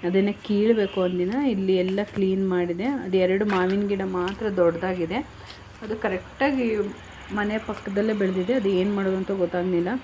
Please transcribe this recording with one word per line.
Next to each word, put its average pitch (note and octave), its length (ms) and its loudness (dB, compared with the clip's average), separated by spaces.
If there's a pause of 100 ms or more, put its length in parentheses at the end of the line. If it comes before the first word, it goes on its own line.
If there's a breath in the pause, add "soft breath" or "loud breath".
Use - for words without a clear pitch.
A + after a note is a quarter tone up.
ಅದನ್ನೇ G3+ 240 4 (140)
ಕೀಳ್ಬೇಕು G#3 580 2
ಒಂದಿನ. F3+ 300 0 (180)
ಇಲ್ಲಿ F#3+ 320 2
ಎಲ್ಲ F#3+ 140 0 (160)
ಕ್ಲೀನ್ F#3+ 280 2 (120)
ಮಾಡಿದೆ. F3+ 340 0 (160)
ಅದು F#3+ 120 0 (100)
ಎರಡು G3 280 2
ಮಾವಿನ F#3+ 380 2
ಗಿಡ G3 100 -2 (160)
ಮಾತ್ರ F#3+ 260 -4 (140)
ದೊಡ್ಡದಾಗಿದೆ, F3 640 2 (640 loud breath)
ಅದು G#3+ 100 -4 (100)
ಕರೆಕ್ಟಾಗಿ B3 640 -2 (720)
ಮನೆ G#3 180 -2 (120)
ಪಕ್ಕದಲ್ಲೇ G#3 540 -2
ಬೆಳೆದಿದೆ. F#3+ 360 2
ಅದು G3 100 2 (120)
ಏನು G3+ 180 2
ಮಾಡೋದು F#3+ 240 0
ಅಂತ F#3+ 80 -4 (140)
ಗೊತ್ತಾಗ್ಲಿಲ್ಲ F3+ 440 0 (140)